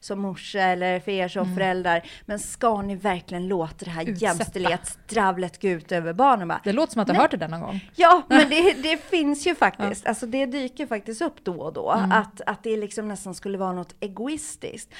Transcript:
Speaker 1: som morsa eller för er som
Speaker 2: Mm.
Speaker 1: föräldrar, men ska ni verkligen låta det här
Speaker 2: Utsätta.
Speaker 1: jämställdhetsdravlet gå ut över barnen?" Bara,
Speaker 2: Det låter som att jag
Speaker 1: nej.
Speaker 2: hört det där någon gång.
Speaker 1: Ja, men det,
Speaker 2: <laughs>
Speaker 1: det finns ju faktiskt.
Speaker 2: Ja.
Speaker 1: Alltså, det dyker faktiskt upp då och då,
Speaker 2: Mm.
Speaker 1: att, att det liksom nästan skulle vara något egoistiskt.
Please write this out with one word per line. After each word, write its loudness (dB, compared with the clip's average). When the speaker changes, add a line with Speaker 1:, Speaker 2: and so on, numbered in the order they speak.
Speaker 1:
som -8
morsa -6
eller 2
för -6
er 0
som -2
Speaker 2:
Mm. -2
Speaker 1:
föräldrar, 2
men -6
ska 0
ni -4
verkligen -2
låta -2
det -8
här -6
Speaker 2:
Utsätta. -2
Speaker 1:
jämställdhetsdravlet -2
gå 2
ut -2
över 0
barnen?" 4
Bara, -2
Speaker 2:
Det 0
låter 2
som 0
att 2
jag 2
Speaker 1:
nej. 8
Speaker 2:
hört 6
det -2
där -4
någon -8
gång. -6
Speaker 1:
Ja, 6
men 6
det, 6
Speaker 2:
<laughs> -6
Speaker 1:
det 0
finns 0
ju 2
faktiskt. 0
Speaker 2:
Ja. 0
Speaker 1:
Alltså, -4
det 0
dyker -6
faktiskt -6
upp -6
då -4
och -6
då, -4
Speaker 2:
Mm. 2
Speaker 1:
att, 0
att -6
det -2
liksom -6
nästan -10
skulle -6
vara -2
något -8
egoistiskt. -8